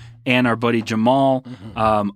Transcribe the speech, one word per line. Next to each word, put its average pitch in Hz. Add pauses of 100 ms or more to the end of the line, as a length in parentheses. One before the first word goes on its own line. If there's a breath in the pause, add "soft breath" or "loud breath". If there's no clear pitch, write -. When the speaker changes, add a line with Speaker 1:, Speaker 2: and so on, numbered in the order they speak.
(260 loud breath)
Speaker 1:
and 127
our 113
buddy 117
Jamal, 127
Speaker 2:
Mm-hmm. 117
Speaker 1:
um, 107